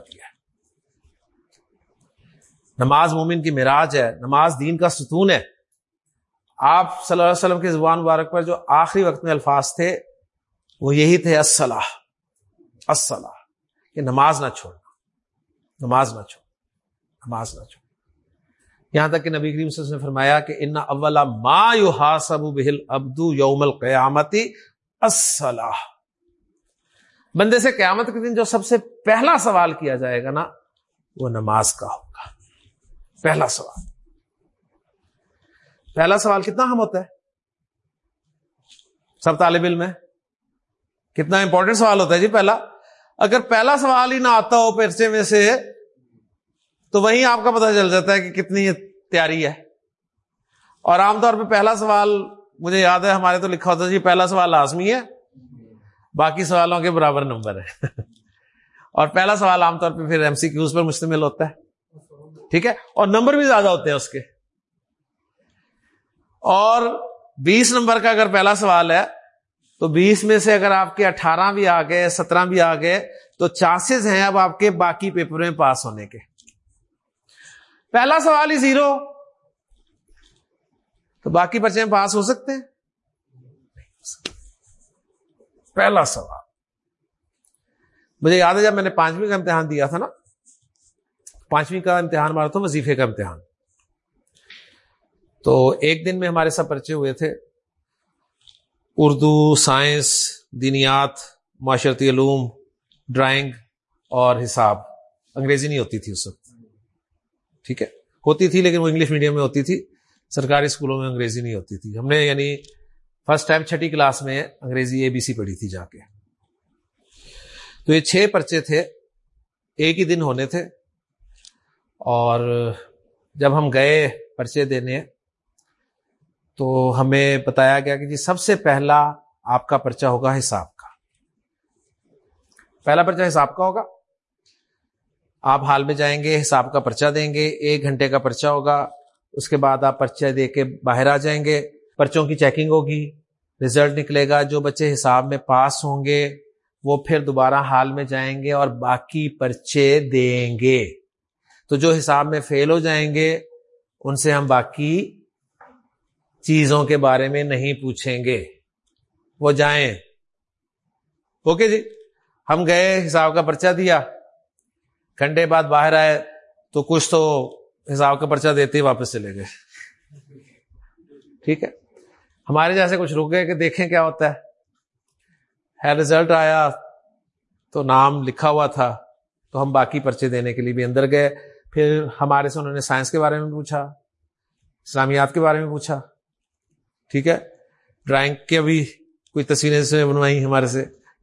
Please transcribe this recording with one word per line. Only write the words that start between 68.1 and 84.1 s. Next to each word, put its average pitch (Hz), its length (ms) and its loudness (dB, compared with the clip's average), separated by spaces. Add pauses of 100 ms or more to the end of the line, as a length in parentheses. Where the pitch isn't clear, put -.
اگر 214 220 2
پہلا 202 220 4
سوال 180 360 4
ہے 175 140 4 (760)
تو 165 80 0
بیس 196 360 4
میں 214 140 4
سے 214 160 2
اگر 196 160 2
آپ 190 260 0
کے 202 100 2
اٹھارہ 175 460 0
بھی 196 160 -2
آ 170 140 4
گئے، 175 260 0
سترہ 175 360 0
بھی 180 160 0
آ 165 140 4
گئے، 170 240 0 (400)
تو 175 120 0
چانسز 180 560 0
ہیں 196 160 2
اب 196 160 0
آپ 185 200 0
کے 208 200 2
باقی 175 320 -2
پیپر 160 280 -4
میں 170 200 -2
پاس 131 260 0
ہونے 107 220 -12
کے۔ 104 120 -20 (1800)
پہلا 269 260 2
سوال 302 300 2
ہی 311 80 0
زیرو، 269 280 2 (2500)
تو 151 40 -6
باقی 180 280 0
پرچے 220 260 -2
میں 208 80 -4
پاس 202 220 0
ہو 208 80 0
سکتے 254 300 -4
ہیں؟ 269 80 -10 (3250)